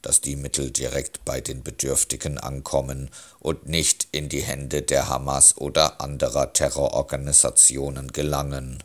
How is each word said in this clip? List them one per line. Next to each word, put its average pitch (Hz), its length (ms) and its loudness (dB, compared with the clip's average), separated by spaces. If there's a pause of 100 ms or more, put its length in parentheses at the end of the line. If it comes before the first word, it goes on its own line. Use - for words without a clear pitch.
dass - 200 2
die 71 160 -4
Mittel 69 340 -4
direkt 65 540 -4
bei 65 160 -2
den - 220 -8
Bedürftigen - 760 -2
ankommen 67 720 -4 (320)
und - 260 -4
nicht 80 460 0
in 76 160 -2
die 71 120 -2
Hände 69 400 -2
der 67 280 2
Hamas 67 480 4
oder 73 420 2
anderer 69 540 -2
Terrororganisationen 69 1600 2
gelangen. 69 720 -2